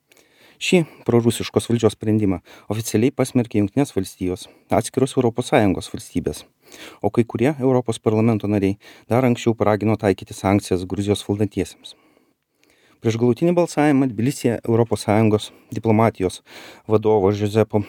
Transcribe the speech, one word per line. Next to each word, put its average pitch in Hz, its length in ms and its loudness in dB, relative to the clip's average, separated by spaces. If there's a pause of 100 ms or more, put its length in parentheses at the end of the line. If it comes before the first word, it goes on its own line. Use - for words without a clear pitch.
(640)
Šį 180 220 2 (180)
prorusiškos 117 640 0
valdžios 113 320 0
sprendimą 107 400 0 (320)
oficialiai 110 400 0
pasmerkė 123 480 -2
Jungtinės 104 400 0
Valstijos, 90 480 -6 (240)
atskiros 120 480 -2
Europos 120 320 -2
Sąjungos 104 400 0
valstybės, - 560 -8 (560)
o 101 80 0
kai 117 160 0
kurie 127 320 -2
Europos 127 400 0
parlamento 110 480 0
nariai 98 320 0 (320)
dar 127 160 2
anksčiau 120 320 0
paragino 104 400 0
taikyti - 340 -2
sankcijas 95 540 0
Gruzijos 98 400 -2
valdantiesiems. - 720 -6 (1000)
Prieš 113 240 -2
galutinį 123 340 2
balsavimą 147 540 2
Tbilisyje 117 460 -2 (100)
Europos 113 400 0
Sąjungos 107 460 2 (200)
diplomatijos 107 720 0 (480)
vadovo 107 480 2
Giuseppe 104 520 0